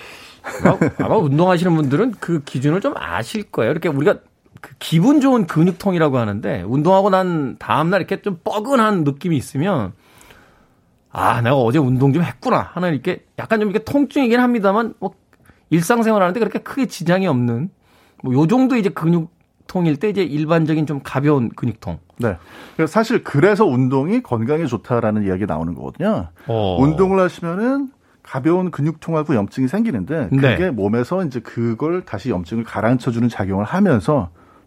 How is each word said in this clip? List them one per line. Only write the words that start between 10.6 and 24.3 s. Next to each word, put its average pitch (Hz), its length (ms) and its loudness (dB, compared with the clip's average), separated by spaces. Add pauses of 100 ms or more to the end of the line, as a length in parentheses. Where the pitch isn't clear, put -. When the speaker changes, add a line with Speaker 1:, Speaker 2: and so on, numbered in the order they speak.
Speaker 1:
아, 110 320 0
내가 123 140 2
어제 123 220 2
운동 131 340 2
좀 170 100 2
했구나 180 360 -2 (140)
하는 180 200 -2
이렇게 143 320 -4 (140)
약간 220 220 -2
좀 208 100 0
이렇게 220 140 -2
통증이긴 277 560 2
합니다만 226 580 0
뭐 190 140 -8 (580)
일상생활하는데 196 720 2
그렇게 196 200 -2
크게 - 260 -4
지장이 180 400 0
없는 123 440 0 (520)
뭐 131 120 -2
요 151 120 4
정도 254 300 4
이제 202 120 2
근육통일 165 1080 -2
때 214 100 -2
이제 196 140 0
일반적인 156 640 0
좀 143 180 -6
가벼운 139 460 0
근육통. 98 480 -8 (200)
Speaker 2:
네. 110 180 -2 (400)
그래서 160 160 0
사실 220 300 0
그래서 185 440 2
운동이 135 560 0
건강에 143 440 -2